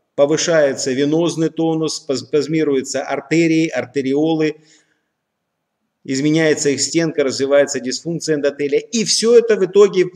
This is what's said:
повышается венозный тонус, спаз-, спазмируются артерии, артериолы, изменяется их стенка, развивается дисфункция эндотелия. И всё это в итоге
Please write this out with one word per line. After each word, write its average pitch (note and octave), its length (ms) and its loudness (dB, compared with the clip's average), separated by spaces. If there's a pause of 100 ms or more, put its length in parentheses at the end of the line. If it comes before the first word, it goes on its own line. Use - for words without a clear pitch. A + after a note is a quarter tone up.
(140)
повышается C#3+ 800 0
венозный D#3 560 0
тонус, D#3+ 480 -2
спаз-, C3 240 -10
спазмируются C#3+ 840 -2
артерии, D#3+ 640 0
артериолы, D3 880 -2 (1500)
изменяется D3 640 0
их B2+ 100 -2
стенка, D#3+ 420 -2
развивается C3+ 580 0
дисфункция D3+ 560 -6
эндотелия. C#3+ 440 -2
И A3 240 -4
всё A3+ 320 2
это A3 200 4
в F#3+ 80 0
итоге F#3 520 4